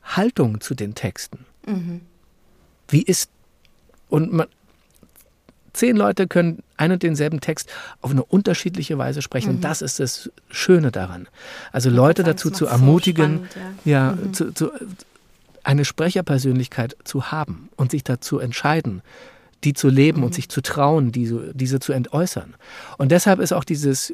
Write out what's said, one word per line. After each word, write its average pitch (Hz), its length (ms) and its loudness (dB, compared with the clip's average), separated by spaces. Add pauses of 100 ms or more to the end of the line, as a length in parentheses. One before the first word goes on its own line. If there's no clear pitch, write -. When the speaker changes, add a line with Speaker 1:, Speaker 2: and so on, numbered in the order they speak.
Speaker 1:
Haltung 139 560 0
zu - 140 -8
den 104 220 -6
Texten. - 500 -10 (220)
Speaker 2:
Mhm. 175 340 -6 (840)
Speaker 1:
Wie 143 160 4
ist, - 260 0 (800)
und 165 240 0
man, 160 140 0 (1300)
zehn 233 240 2
Leute 202 300 2
können 170 320 2 (180)
ein 160 140 2
und 180 100 0
denselben 156 380 0
Text - 300 -6 (320)
auf 135 100 -4
eine 135 120 2
unterschiedliche 175 760 0
Weise 135 260 -4
sprechen. 131 260 -4
Speaker 2:
Mhm. 127 60 0
Speaker 1:
Und 117 80 -4
das 151 180 -4
ist - 180 -6
das - 300 -4 (220)
Schöne 160 400 4
daran. 90 360 -8 (440)
Also 127 180 0
Leute 135 320 6
Speaker 2:
Interessant, 165 180 0
Speaker 1:
dazu 160 100 -2
Speaker 2:
das 190 100 -6
Speaker 1:
zu 160 60 0
Speaker 2:
macht's 120 140 0
so 131 60 8
Speaker 1:
ermutigen, 160 400 6 (240)
Speaker 2:
spannend, 185 360 -14
ja. 151 60 2 (180)
Speaker 1:
ja, 143 60 -2
Speaker 2:
Mhm. 190 180 -6
Speaker 1:
zu, - 200 -4
zu, - 180 -2 (920)
eine 139 220 2
Sprecherpersönlichkeit 135 1080 -2 (100)
zu - 260 -6
haben - 440 -8
und 127 160 -2
sich 147 120 -4
dazu - 360 -4
entscheiden, 127 600 -2 (600)
die 143 100 2
zu - 140 0
leben 143 320 6
Speaker 2:
Mhm. 123 60 2
Speaker 1:
und 120 100 -2
sich - 140 -8
zu 135 120 -4
trauen, 143 500 2
diese, 117 440 -4
diese 131 240 -2
zu 139 140 -4
entäußern. 131 600 -2 (440)
Und 135 140 2
deshalb 185 280 6
ist 180 140 0
auch 170 100 0
dieses 143 500 -2